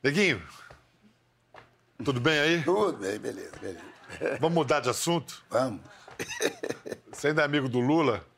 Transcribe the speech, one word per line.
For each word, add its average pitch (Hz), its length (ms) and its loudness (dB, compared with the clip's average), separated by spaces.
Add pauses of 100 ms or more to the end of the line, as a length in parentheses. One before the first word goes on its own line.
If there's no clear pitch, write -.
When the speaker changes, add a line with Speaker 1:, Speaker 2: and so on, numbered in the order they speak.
Speaker 1:
Neguinho, 143 400 2 (1600)
tudo 127 160 0
bem 151 180 4
aí? 160 260 4
Speaker 2:
Tudo 190 320 2
bem, 101 220 -4
beleza, - 420 -8
beleza. 92 240 -12 (560)
Speaker 1:
Vamos 165 140 2
mudar 151 260 4
de 127 80 0
assunto? - 640 -2
Speaker 2:
Vamos. 120 320 0 (1300)
Speaker 1:
Você - 160 -2
ainda 156 140 2
é - 20 4
amigo 143 240 0
do 123 120 0
Lula? 127 440 2 (140)